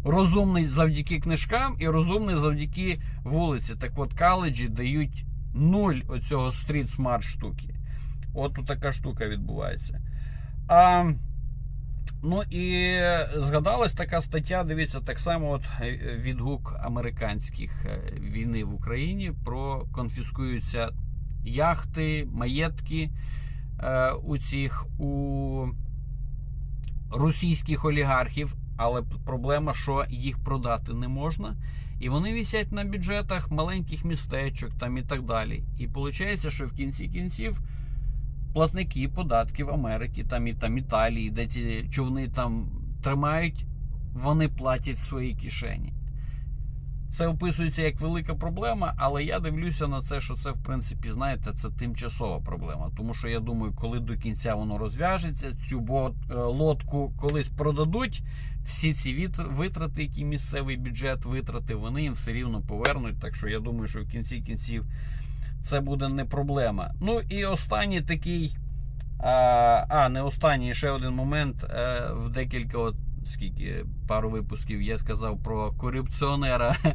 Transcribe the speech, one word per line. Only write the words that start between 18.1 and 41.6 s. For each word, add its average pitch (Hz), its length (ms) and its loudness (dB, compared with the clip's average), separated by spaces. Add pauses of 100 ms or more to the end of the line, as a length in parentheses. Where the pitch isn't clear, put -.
війни 110 440 -2
в 101 100 -4
Україні, 165 580 -2 (120)
про 131 480 -2
конфіскуються 120 960 -2 (560)
яхти, 156 880 2
маєтки, 151 800 0 (720)
е, 131 320 2
у 147 260 -2
цих, 139 480 -2 (140)
у 139 680 0 (1400)
російських 151 760 2
олігархів, 143 720 2 (200)
але 120 260 0
п-, - 140 -4 (100)
проблема, 139 480 0
що 143 340 0
їх 127 300 -2
продати 123 540 0
не 123 160 0
можна, 139 480 -2 (440)
і 123 80 0
вони 175 260 2
висять 214 380 0
на 202 120 -2
бюджетах 196 640 0
маленьких 160 540 0
містечок 135 760 -2
там 123 200 -2
і 123 40 -2
так 127 200 -2
далі. 113 400 0 (160)
І 123 80 -2
получається, 151 640 -2
що 139 160 -2
в - 60 -6
кінці 143 360 -2
кінців 175 520 -2 (920)
платники 156 540 2
податків 127 600 0
Америки, 120 540 -2
там 120 220 0
і 113 80 -2
там 113 240 0
Італії, 113 520 2
де 113 160 -2
ці 117 440 -2